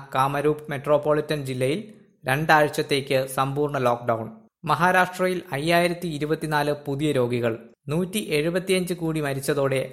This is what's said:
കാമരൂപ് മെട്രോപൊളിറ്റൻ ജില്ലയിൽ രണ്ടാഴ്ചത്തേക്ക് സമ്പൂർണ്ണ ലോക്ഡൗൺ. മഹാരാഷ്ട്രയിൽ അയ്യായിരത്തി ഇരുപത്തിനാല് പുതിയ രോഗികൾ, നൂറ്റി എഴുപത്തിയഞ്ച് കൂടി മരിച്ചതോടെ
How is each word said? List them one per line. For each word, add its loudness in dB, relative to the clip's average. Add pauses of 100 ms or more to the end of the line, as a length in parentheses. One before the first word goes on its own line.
കാമരൂപ് 0
മെട്രോപൊളിറ്റൻ 0
ജില്ലയിൽ -2 (420)
രണ്ടാഴ്ചത്തേക്ക് 2 (100)
സമ്പൂർണ്ണ -2
ലോക്ഡൗൺ. 0 (380)
മഹാരാഷ്ട്രയിൽ 2 (140)
അയ്യായിരത്തി 0
ഇരുപത്തിനാല് -2
പുതിയ -2
രോഗികൾ, 0 (360)
നൂറ്റി -2 (100)
എഴുപത്തിയഞ്ച് 0
കൂടി -4
മരിച്ചതോടെ 0 (120)